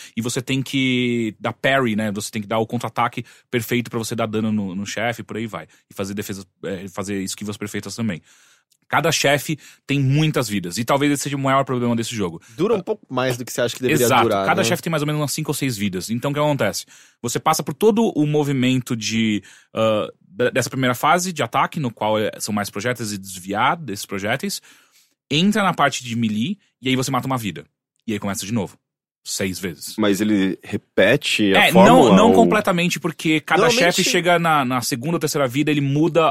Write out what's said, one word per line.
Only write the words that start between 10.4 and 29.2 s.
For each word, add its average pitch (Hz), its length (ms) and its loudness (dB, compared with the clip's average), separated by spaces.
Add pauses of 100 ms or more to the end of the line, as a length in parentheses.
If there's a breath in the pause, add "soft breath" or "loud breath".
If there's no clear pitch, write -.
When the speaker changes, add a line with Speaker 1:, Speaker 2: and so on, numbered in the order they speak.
Speaker 1:
vidas, 90 300 -4
e 117 80 -4
talvez 143 260 2
esse 143 120 -2
seja 143 120 -4
o 143 40 -6
maior 135 260 2
problema 120 300 0
desse 117 200 -4
jogo. 87 240 -4 (160 soft breath)
Speaker 2:
Dura 196 200 2
um 196 60 -2
pouco 214 300 -6
mais 127 240 0
do 123 80 -10
que 117 80 -10
você - 100 -2
acha 120 140 0
que - 60 -10
deveria 127 240 2
Speaker 1:
Exato. 120 160 6
Speaker 2:
durar, 104 240 2
Speaker 1:
Cada 175 160 2
Speaker 2:
né? - 60 2
Speaker 1:
chefe 170 160 0
tem 175 80 -4
mais 156 100 0
ou 147 60 -2
menos 151 120 -2
umas 147 120 -2
cinco 156 180 -6
ou 147 60 -2
seis 131 200 -2
vidas. 98 360 -4
Então 120 180 -4
o 143 60 -4
que 143 40 -2
acontece? 139 460 0 (340 soft breath)
Você 120 200 -4
passa 156 240 2
por 165 100 -6
todo 220 420 4
o 151 120 2
movimento 131 680 0
de, 110 460 0 (320 soft breath)
ah, 107 340 2 (140)
de-, 113 300 -2
dessa 131 180 -2
primeira 127 240 0
fase 175 400 2
de 151 80 -6
ataque, 139 380 -2
no 123 120 -2
qual 107 280 0
é, 104 180 0
são - 160 -6
mais 104 160 -2
projéteis 117 420 -4
e 104 60 -6
desviar 95 580 -2
desses 117 300 -10
projéteis, 107 560 -4 (720 soft breath)
entra 202 320 2
na 180 100 2
parte 143 300 0
de 117 120 -6
melee, 113 400 -2 (240)
e 127 80 -6
aí 131 80 2
você 131 140 -2
mata 131 160 -2
uma 131 140 -2
vida. 85 260 -8 (400)
E 110 80 -4
aí 101 60 -4
começa 95 260 -6
de 101 80 -6
novo. 107 240 -4 (500)